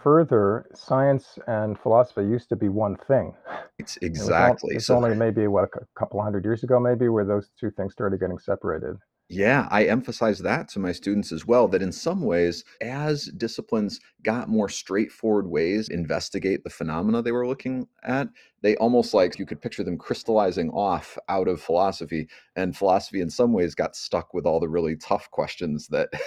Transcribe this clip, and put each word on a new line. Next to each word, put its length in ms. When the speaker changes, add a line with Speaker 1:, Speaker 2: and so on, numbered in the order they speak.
Speaker 1:
further, 720
science 720
and 320
philosophy 440
used 260
to 80
be 120
one 280
thing. 260
Speaker 2:
It's 200
Speaker 1:
It 120
was 120
on-, 40
Speaker 2:
exactly. 480
Speaker 1:
it's 120
Speaker 2:
So 100
Speaker 1:
only 180
maybe, 320
what, 160
a 60
cou-, 180
couple 240
hundred 240
years 200
ago, 160
maybe, 280
where 160
those 340
two 120
things 220
started 260
getting 220
separated. 560
Speaker 2:
Yeah, 440
I 140
emphasize 520
that 300
to 100
my 140
students 400
as 120
well, 220
that 160
in 80
some 320
ways, 400
as 440
disciplines 760
got 260
more 200
straightforward 800
ways 400
to 60
investigate 680
the 80
phenomena 520
they 100
were 160
looking 400
at, 240
they 140
almost, 380
like, 220
you 80
could 160
picture 220
them 160
crystallizing 720
off 480
out 200
of 120
philosophy. 680
And 220
philosophy 440
in 80
some 240
ways 220
got 220
stuck 360
with 140
all 140
the 80
really 260
tough 380
questions 560
that 200